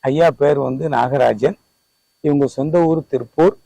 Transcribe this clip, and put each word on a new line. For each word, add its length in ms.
ஐயா 240
பேர் 240
வந்து 180
நாகராஜன். 600
இவங்க 340
சொந்த 320
ஊர் 120
திருப்பூர். 420